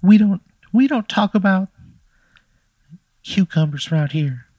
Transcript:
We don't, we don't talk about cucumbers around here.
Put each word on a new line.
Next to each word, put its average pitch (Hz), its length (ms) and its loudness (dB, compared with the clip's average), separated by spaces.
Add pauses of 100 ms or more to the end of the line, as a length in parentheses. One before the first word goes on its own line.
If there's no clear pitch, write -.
We 202 160 6
don't, 202 240 2 (300)
we 254 160 2
don't 254 220 -4
talk 208 260 -2
about 190 340 0 (1500)
cucumbers 156 680 -4
around 151 200 -2
here. 139 340 -6 (140)